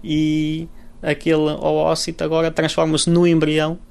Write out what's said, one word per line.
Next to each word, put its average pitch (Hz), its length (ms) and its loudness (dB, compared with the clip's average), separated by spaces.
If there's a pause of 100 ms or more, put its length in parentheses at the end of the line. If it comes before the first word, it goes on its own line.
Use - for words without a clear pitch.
E 156 640 -2 (340)
aquele 160 340 0
oócito 156 840 -2
agora 160 300 0
transforma-se 160 580 0
no 170 160 6
embrião 156 540 2 (120)